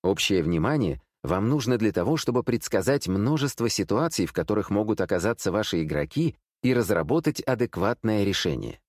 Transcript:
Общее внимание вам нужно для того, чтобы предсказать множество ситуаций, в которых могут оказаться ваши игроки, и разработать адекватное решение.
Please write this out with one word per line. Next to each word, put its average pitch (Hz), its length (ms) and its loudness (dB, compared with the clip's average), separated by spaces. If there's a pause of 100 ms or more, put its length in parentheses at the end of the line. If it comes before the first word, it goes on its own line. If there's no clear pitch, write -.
Общее 92 400 2
внимание 87 580 0 (220)
вам 92 240 0
нужно 127 280 2
для 110 140 2
того, 101 260 0
чтобы 123 280 0
предсказать 117 640 0
множество 120 600 0
ситуаций, 104 580 0
в - 60 -10
которых 104 380 -2
могут 107 300 0
оказаться 98 500 0
ваши 92 320 0
игроки, 76 540 -2 (260)
и 127 100 2
разработать 120 680 0
адекватное 110 840 0
решение. 73 680 -2